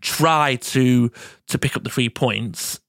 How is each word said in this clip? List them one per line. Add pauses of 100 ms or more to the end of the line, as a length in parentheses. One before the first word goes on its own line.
try
to, (360)
to
pick
up
the
three
points.